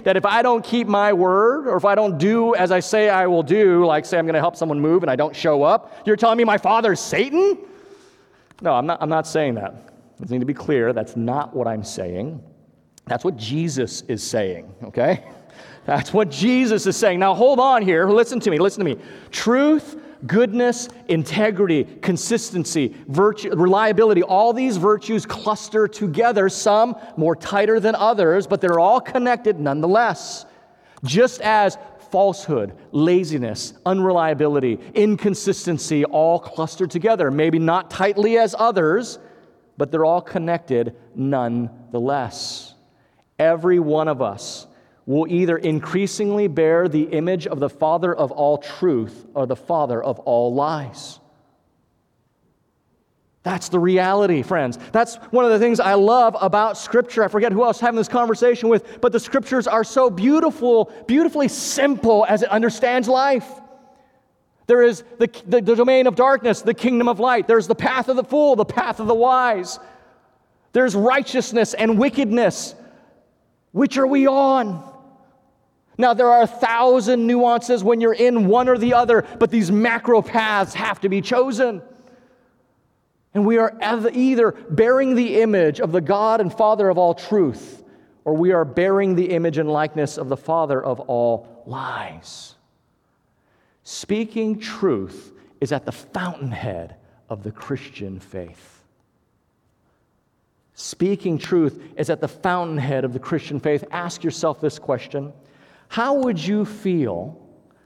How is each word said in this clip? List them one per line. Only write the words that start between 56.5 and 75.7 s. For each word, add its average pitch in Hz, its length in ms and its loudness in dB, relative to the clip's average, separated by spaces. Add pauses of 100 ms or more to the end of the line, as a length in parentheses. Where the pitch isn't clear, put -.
Scripture. 233 480 0
I 196 40 0
forget 202 240 0
who 196 100 0
I 247 60 2
was 220 120 -2
having 233 180 0
this 220 100 -2
conversation 240 600 0
with, 220 320 0
but 240 120 2
the 233 80 2
Scriptures 254 480 -2
are 220 160 2
so 262 260 2
beautiful, 240 840 2 (140)
beautifully 294 440 2
simple 226 800 2
as 196 140 2
it 226 80 -2
understands 233 580 0
life. 262 400 0 (1160)
There 240 160 6
is 240 220 2 (160)
the, 233 100 2 (160)
the, 233 160 2
the 220 140 2
domain 254 320 4
of 220 80 0
darkness, 240 480 2
the 214 100 0
kingdom 240 340 0
of 233 120 -2
light. 240 280 0
There's 220 200 4
the 214 80 2
path 254 340 -2
of 262 60 2
the 247 80 0
fool, 294 320 4
the 208 100 0
path - 340 -4
of 220 60 -6
the 214 80 2
wise. 233 640 0 (960)
There's 240 220 2
righteousness 233 800 0
and 220 240 2
wickedness. 233 720 0 (1000)
Which 254 280 0
are 269 80 2
we 269 180 2
on? 269 680 0 (1040)